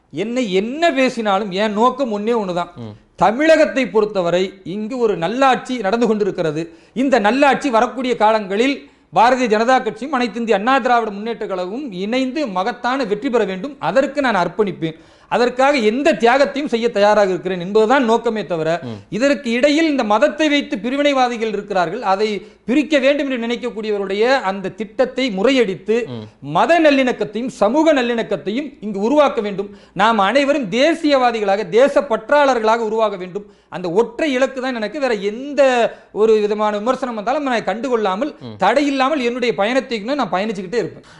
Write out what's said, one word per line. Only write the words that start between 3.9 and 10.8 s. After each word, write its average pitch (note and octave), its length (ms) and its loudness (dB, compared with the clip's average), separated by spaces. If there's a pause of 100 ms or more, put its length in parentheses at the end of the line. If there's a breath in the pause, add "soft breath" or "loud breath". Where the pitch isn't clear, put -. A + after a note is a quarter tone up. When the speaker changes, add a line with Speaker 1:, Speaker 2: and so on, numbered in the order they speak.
Speaker 1:
இங்கு G#3+ 340 -8
ஒரு G#3+ 200 0
நல்லாட்சி B3 600 0
நடந்து A3+ 300 0
கொண்டிருக்கிறது. F3 680 -2 (200 loud breath)
இந்த B3+ 260 2
நல்லாட்சி B3+ 500 2
வரக்கூடிய A#3+ 460 0
காலங்களில் A3 760 0 (260 soft breath)
பாரதிய B3 320 4
ஜனதா A#3 360 2
கட்சியும் B3 300 -6
அனைத்து A#3+ 260 -4
இந்திய A3 180 2
அண்ணா B3+ 220 0
திராவிட A#3 320 0